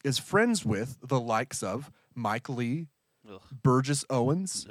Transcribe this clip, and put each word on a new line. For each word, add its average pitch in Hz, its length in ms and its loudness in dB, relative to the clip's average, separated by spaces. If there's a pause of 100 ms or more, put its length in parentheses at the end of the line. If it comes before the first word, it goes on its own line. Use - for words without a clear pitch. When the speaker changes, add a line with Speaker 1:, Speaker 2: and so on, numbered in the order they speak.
Speaker 1:
is 139 140 0
friends 214 480 2
with 107 380 -2
the 131 160 0
likes 117 420 -2
of 113 300 -6 (240)
Mike 113 340 -4
Lee, 127 380 -2 (440)
Speaker 2:
Ugh. 95 100 -16 (200)
Speaker 1:
Burgess 131 480 4
Owens, 139 600 0